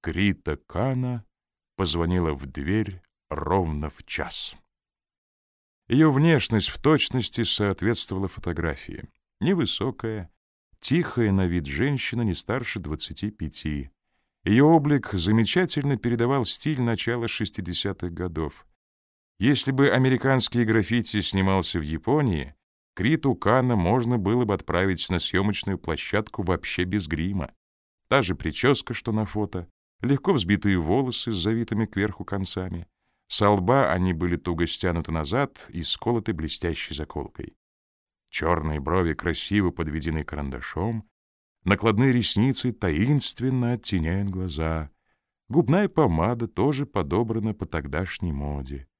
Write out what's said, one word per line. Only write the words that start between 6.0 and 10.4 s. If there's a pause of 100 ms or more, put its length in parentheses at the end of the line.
внешность
в
точности
соответствовала
фотографии. (320)
Невысокая, (480)